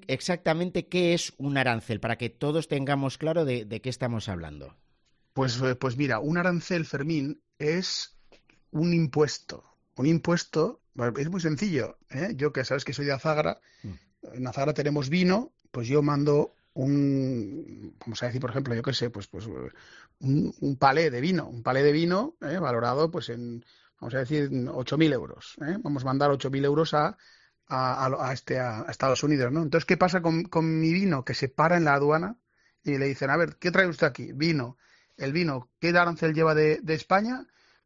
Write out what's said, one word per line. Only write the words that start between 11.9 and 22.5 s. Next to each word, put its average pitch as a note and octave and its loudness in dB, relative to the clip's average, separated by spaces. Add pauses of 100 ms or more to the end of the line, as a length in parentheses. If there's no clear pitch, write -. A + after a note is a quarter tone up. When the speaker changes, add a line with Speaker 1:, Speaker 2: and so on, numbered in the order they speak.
Speaker 2:
¿eh? D3 -4
Yo C#3 0
que C3+ -2
sabes C3+ -2
que C#3 -6
soy C#3+ -6
de C#3+ 0
Azagra, D3+ 0 (240)
Speaker 1:
Mm. - -16
Speaker 2:
en B2+ -6
Azagra C#3 -2
tenemos C#3+ -2
vino, F#3 2 (200)
pues A#2 -6
yo C#3+ 4
mando D3 2 (200)
un, C3+ -2
vamos - -8
a A#2+ 0
decir, A#2+ -4
por B2 -4
ejemplo, C3 -4
yo A2+ -2
qué B2+ -2
sé, A#2+ -2
pues, G2+ -12
pues, - -12
un, - -4
un C#3 -2
palé D3+ 4
de A#2+ -2
vino, D#3+ 0
un A#2 -12
palé C3 2
de D3 8
vino, F3+ 0
¿eh? D#3 -6